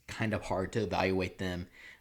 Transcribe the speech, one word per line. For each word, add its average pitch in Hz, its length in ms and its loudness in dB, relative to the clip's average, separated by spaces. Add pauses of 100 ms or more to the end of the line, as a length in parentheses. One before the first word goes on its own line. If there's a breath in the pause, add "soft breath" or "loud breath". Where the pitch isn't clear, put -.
kind 110 280 0
of 104 80 -2
hard 95 300 0
to 120 100 2
evaluate 92 560 2
them, 90 280 -2 (340 soft breath)